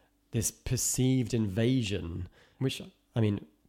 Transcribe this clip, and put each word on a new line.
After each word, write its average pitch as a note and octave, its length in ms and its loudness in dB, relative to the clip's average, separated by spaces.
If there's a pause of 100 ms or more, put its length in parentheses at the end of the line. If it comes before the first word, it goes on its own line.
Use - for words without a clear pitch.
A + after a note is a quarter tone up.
(320)
this A2+ 180 0
perceived B2+ 840 0
invasion, G#2 960 0 (300)
which, C3+ 240 -4 (340)
I A#2+ 40 2
mean, G2+ 260 2 (220)